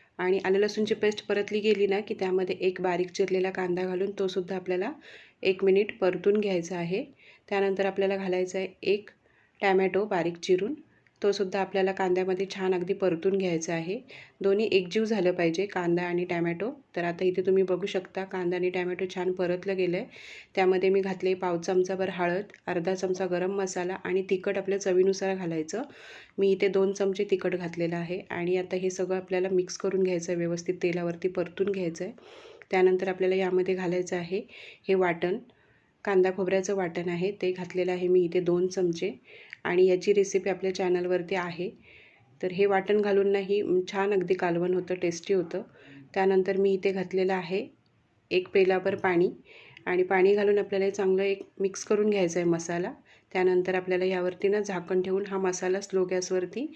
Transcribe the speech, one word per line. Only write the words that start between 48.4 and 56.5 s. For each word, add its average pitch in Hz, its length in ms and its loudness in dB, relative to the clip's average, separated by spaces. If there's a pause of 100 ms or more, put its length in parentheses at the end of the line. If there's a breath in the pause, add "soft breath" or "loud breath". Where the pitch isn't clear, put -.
पेलाभर 190 480 4
पाणी 185 340 2 (560 loud breath)
आणि 180 180 2
पाणी 190 300 6
घालून 208 240 4
आपल्याला 196 260 0
हे 196 60 2
चांगलं 190 320 2
एक 196 200 -2 (180)
मिक्स 190 240 -2
करून 214 260 2
घ्यायचं 180 300 2
आहे 175 80 2
मसाला. 175 440 -2 (400 soft breath)
त्यानंतर 185 420 2
आपल्याला 185 300 0
यावरती 180 440 0
ना 208 120 2
झाकण 185 420 -2
ठेवून 190 240 -2
हा 190 120 -4
मसाला 185 420 -2
स्लो 190 240 0
गॅसवरती 185 720 -2